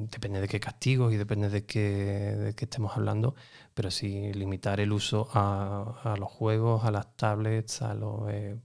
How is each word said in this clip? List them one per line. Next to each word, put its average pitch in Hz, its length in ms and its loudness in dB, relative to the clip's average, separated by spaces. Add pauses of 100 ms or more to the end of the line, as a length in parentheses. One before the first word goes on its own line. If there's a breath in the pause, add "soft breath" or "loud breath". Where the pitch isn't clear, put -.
(120)
depende 101 280 -4
de 98 80 0
qué 101 120 0
castigos 127 520 2
y 107 60 2
depende 104 320 0
de 101 160 0
qué, - 160 -2
de 101 720 0
qué - 120 -6
estemos 107 300 -2
hablando, 107 380 2 (400 loud breath)
pero 98 160 -2
sí 101 440 -4
limitar 98 460 -2
el 104 140 4
uso 107 400 0
a, 101 680 2
a 110 120 0
los 98 140 -4
juegos, 110 560 2
a 110 60 2
las - 260 -2
tablets, 110 640 0
a 107 140 -2
lo, 107 340 -4
eh, 104 360 -6